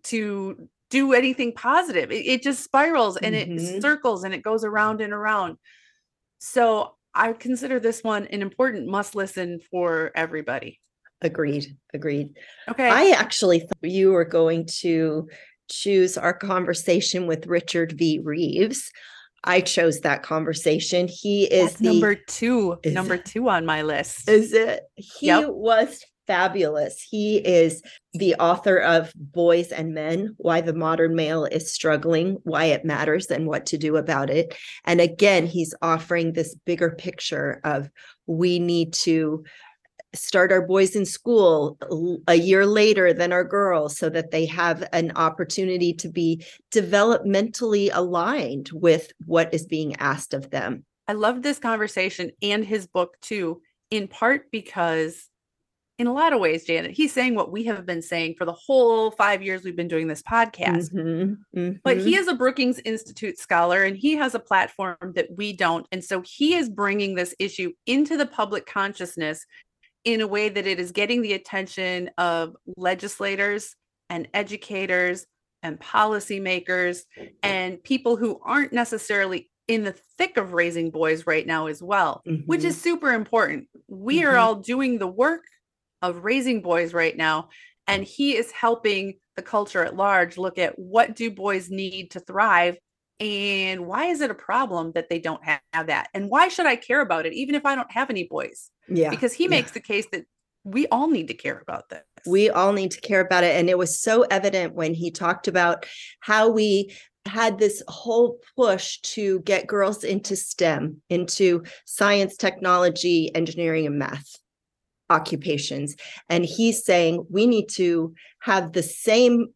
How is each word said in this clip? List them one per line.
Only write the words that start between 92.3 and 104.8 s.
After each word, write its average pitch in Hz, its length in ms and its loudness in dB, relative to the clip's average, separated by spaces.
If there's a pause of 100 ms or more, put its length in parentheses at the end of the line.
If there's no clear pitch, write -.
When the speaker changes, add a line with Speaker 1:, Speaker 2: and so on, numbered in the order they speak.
Speaker 1:
and 196 640 -4
why 214 220 -4
is 330 140 -2
it 269 100 0
a 196 40 -8
problem 185 600 -4
that 165 140 -4
they 170 100 -2
don't 160 260 -8
have 160 440 -4
that? - 260 -2
And 202 160 -6
why 311 160 6
should 359 200 -2
I 247 100 2
care 254 240 -2
about 165 260 -2
it, 160 60 -4
even 277 240 -4
if 285 100 -2
I 277 80 2
don't 254 160 -6
have 262 200 -4
any 190 180 -6
boys? - 420 -10 (160)
Speaker 2:
Yeah, 160 240 0
Speaker 1:
Because 233 220 -2
he 339 120 -2
Speaker 2:
yeah. 359 60 0
Speaker 1:
makes - 220 0
the 156 80 -10
case 214 320 -4
that 190 120 -10 (380)
we 233 240 -2
all 269 220 0
need 185 180 0
to - 80 -10
care - 240 -8
about - 300 -12
this. 78 160 -18 (240)
Speaker 2:
We 196 200 4
all 190 240 4
need 190 200 -2
to - 80 -14
care 196 200 2
about 185 220 4
it. 165 140 4
And 175 120 4
it 180 80 4
was 175 240 0
so 226 220 4
evident 185 540 0
when 165 180 -2